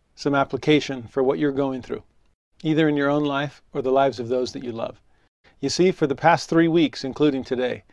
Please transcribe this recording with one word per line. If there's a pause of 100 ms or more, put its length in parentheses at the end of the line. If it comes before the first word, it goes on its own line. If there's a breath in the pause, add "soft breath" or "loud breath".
(160)
some
application
for
what
you're
going
through, (600)
either
in
your
own
life (120)
or
the
lives
of
those
that
you
love. (600 soft breath)
You
see,
for
the
past
three
weeks,
including
today,